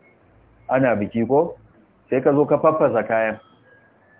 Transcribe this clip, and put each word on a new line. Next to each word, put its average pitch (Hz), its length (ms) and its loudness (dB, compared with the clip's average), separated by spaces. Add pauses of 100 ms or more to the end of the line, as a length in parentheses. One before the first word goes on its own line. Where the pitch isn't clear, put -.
(680)
Ana 131 260 0
biki 104 320 -4
ko? 143 300 0 (540)
Sai 143 100 0
ka 147 120 0
zo 143 120 2
ka 143 140 0
faffasa 147 480 0
kayan. 110 340 -2 (800)